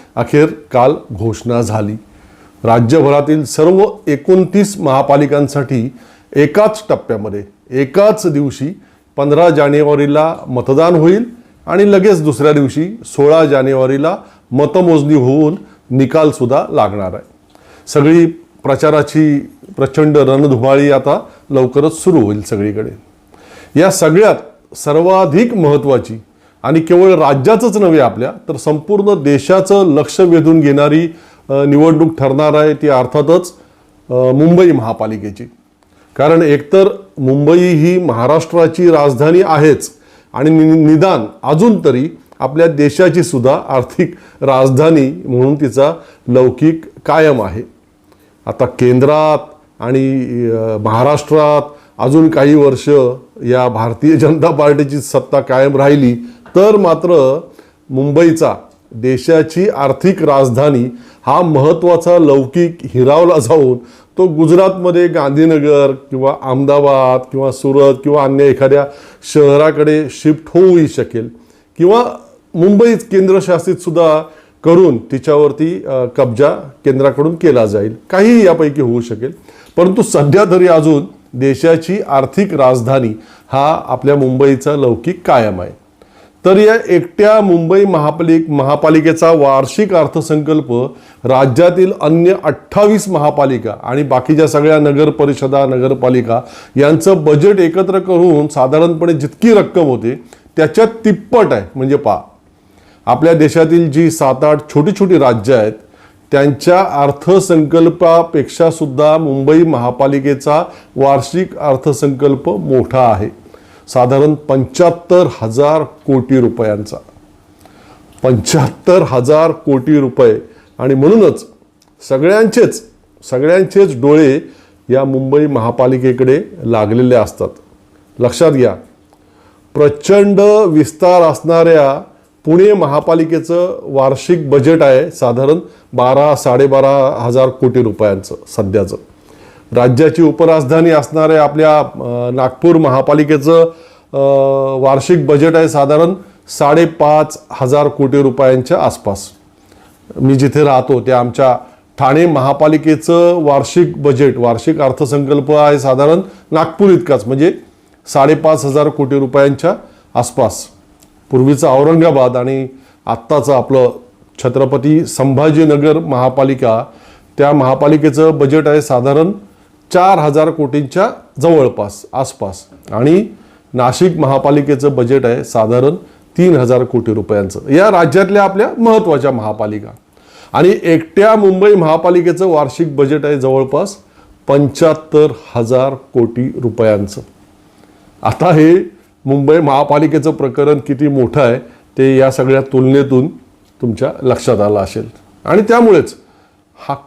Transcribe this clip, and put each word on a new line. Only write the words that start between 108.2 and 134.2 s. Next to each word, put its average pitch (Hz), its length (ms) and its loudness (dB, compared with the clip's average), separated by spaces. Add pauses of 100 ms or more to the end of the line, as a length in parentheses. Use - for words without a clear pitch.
सुद्धा 151 480 -2
मुंबई 147 440 0
महापालिकेचा 139 1000 -2 (320)
वार्षिक 139 640 -2
अर्थसंकल्प 139 920 -2
मोठा 135 480 -2
आहे, 110 300 0 (600)
साधारण 139 460 2
पंच्याहत्तर 165 920 0 (140)
हजार 143 420 0
कोटी 131 580 -2
रुपयांचा. 113 560 -4 (1300)
पंच्याहत्तर 139 800 0
हजार 143 480 0
कोटी 147 500 0
रुपये. 120 380 2 (400)
आणि 131 160 -2
म्हणूनच 170 520 2 (640)
सगळ्यांचेच, 196 720 0 (480)
सगळ्यांचेच 170 680 0
डोळे 143 400 2 (500)
या 135 140 0
मुंबई 135 420 -2
महापालिकेकडे 127 960 0 (220)
लागलेले 117 500 0
असतात. 104 340 -2 (680)
लक्षात 135 340 0
घ्या, 127 220 0 (1000)
प्रचंड 190 640 2 (280)
विस्तार 175 540 2
असणाऱ्या 160 800 2 (420)
पुणे 180 280 4
महापालिकेचं 165 1080 -2
वार्षिक 135 680 -2